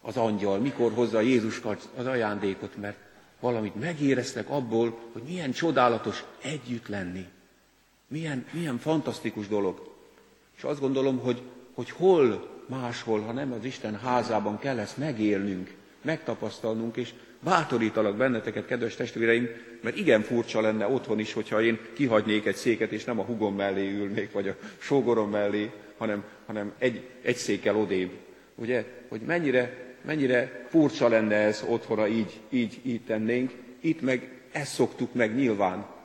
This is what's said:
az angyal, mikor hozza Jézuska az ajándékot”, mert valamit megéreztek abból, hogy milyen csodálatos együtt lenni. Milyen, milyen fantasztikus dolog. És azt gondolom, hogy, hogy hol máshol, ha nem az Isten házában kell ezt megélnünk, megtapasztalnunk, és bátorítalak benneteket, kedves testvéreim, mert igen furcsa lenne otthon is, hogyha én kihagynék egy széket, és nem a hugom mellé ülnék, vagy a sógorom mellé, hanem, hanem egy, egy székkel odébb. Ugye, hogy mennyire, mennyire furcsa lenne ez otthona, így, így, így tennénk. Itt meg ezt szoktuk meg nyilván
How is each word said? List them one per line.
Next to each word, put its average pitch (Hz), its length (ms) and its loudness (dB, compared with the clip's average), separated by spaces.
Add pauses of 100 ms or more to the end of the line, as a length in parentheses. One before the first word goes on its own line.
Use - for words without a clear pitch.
az 117 160 -8
angyal, 104 420 2
mikor 123 340 2
hozza 110 280 2
Jézuska 110 560 2 (200)
az 123 100 -6
ajándékot”, 104 720 -2
mert 104 220 -10 (420)
valamit 113 340 -2
megéreztek 135 760 0
abból, 117 480 0 (140)
hogy 113 100 -12
milyen 156 300 -6
csodálatos 123 720 2 (180)
együtt 123 460 -6
lenni. 92 380 -6 (800)
Milyen, 143 440 -6
milyen 151 280 -4
fantasztikus 117 680 -2
dolog. 101 440 -2 (640)
És - 60 -16
azt 143 180 -4
gondolom, 135 380 2
hogy, 120 240 0 (320)
hogy 120 160 -8
hol 139 580 6 (180)
máshol, 120 540 -2
ha 110 120 -6
nem 131 200 -4
az 110 120 -6
Isten 110 340 -6
házában 110 600 0
kell 135 200 -2
ezt 101 180 -6
megélnünk, 104 760 0 (280)
megtapasztalnunk, 113 960 -4
és 123 160 -6 (320)
bátorítalak 113 720 2
benneteket, 117 500 0
kedves 120 280 -4
testvéreim, 117 540 2 (320)
mert 110 160 -4
igen 135 260 6
furcsa 117 380 0
lenne 107 260 2
otthon 117 320 0
is, 107 140 -4
hogyha 110 300 0
én 113 160 4 (140)
kihagynék 107 540 2
egy 98 100 2
széket, 113 360 0
és 107 120 -6
nem 113 160 -2
a 90 40 0
hugom 104 300 0
mellé 98 340 0
ülnék, 101 440 -4
vagy 98 160 -2
a 95 80 -6 (220)
sógorom 113 520 2
mellé, 104 400 0 (260)
hanem, 104 280 -4 (220)
hanem 104 320 -6
egy, 123 240 0 (200)
egy 123 140 0
székkel 104 400 0
odébb. 95 340 0 (440)
Ugye, 117 300 -2 (240)
hogy 113 120 -8
mennyire, 127 840 0
mennyire 131 680 0
furcsa 147 400 4
lenne 110 260 4
ez 107 340 4
otthona, 113 400 0
így, 107 400 -2
így, 120 340 0
így 120 180 -4
tennénk. 120 520 0 (280)
Itt 160 200 0
meg 127 420 -2 (100)
ezt 147 220 -6
szoktuk - 400 0
meg 113 200 2
nyilván 104 520 2 (180)